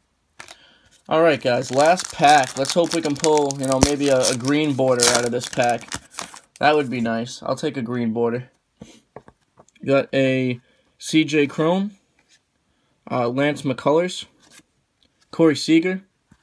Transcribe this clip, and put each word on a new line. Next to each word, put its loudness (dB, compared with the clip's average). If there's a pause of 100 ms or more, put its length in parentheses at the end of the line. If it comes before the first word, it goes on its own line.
(1080)
All 2
right, 2
guys, -2
last 2
pack. 4
Let's -2
hope 2
we -2
can -2
pull, 2
you -4
know, 2
maybe 0
a, 2
a -2
green 0
border 0
out 0
of -4
this -6
pack. -4 (680)
That 2
would 0
be -4
nice. -6
I'll -4
take -6
a -6
green -4
border. -4 (1300)
Got 0
a 0 (400)
C 0
J 2
Cron, -2 (1160)
uh, -2
Lance -2
McCullers, -2 (1040)
Corey 4
Seager, 0 (420)